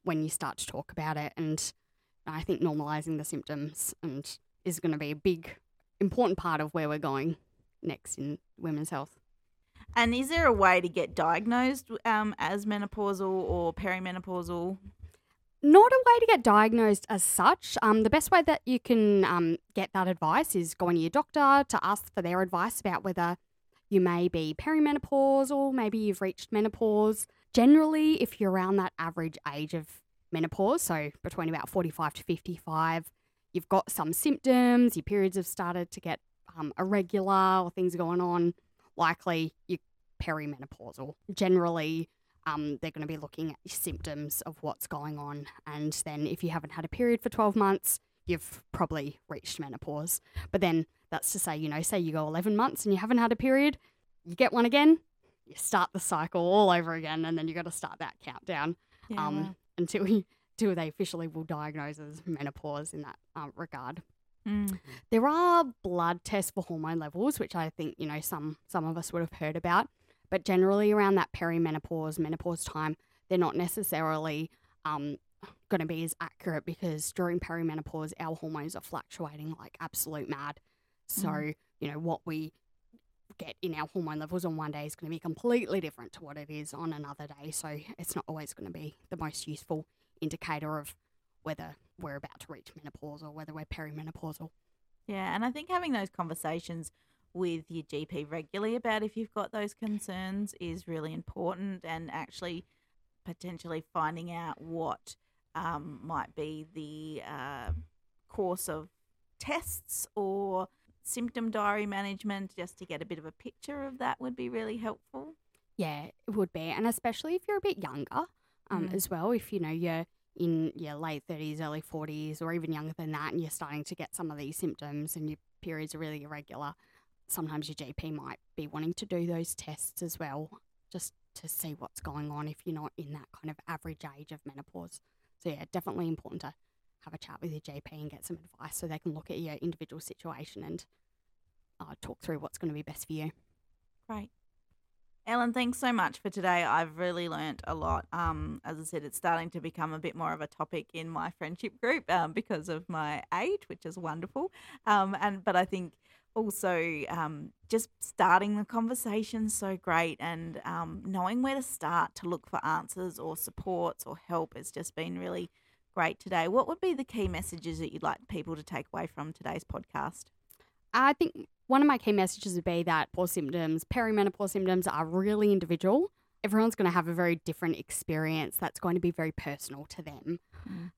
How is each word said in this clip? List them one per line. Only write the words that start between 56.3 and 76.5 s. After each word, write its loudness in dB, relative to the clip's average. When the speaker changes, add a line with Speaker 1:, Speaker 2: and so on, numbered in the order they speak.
Speaker 1:
all 8
over 4
again, -2
and 0
then -2
you -4
gotta -6
start -8
that -8
countdown, -4
Speaker 2:
Yeah, -2
Speaker 1:
um, -2
Speaker 2:
wow. -6
Speaker 1:
until 0
we, 4
until 0
they -2
officially -4
will -8
diagnose -8
as -16
menopause -4
in -6
that, -12
um, -6
regard. -6
Speaker 2:
Mm. 0
Speaker 1:
There 6
are 6
blood 0
tests -2
for -4
hormone -4
levels, -2
which -4
I -2
think, -6
you -6
know, -4
some, -6
some -2
of -2
us -8
would -2
have -4
heard -4
about. 2
But -2
generally 6
around 6
that 2
perimenopause, -2
menopause -2
time, -4
they're 2
not 2
necessarily, -2
um, -4
gonna 2
be -4
as -4
accurate -6